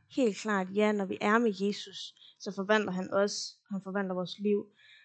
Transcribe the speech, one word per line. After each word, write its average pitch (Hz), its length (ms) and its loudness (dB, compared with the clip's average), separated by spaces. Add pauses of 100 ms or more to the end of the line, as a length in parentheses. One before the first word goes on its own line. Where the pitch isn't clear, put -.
(160)
helt 233 220 2
klart, 196 380 -2
ja, 214 160 4
når 202 140 0
vi 185 160 -6
er 208 160 4
med 233 240 2
Jesus, - 540 -6 (240)
så 208 160 -10
forvandler 202 360 2
han 185 220 -4
os, 202 440 0 (120)
han 190 140 -6
forvandler 190 300 -2
vores 180 260 -6
liv, 208 200 2 (440)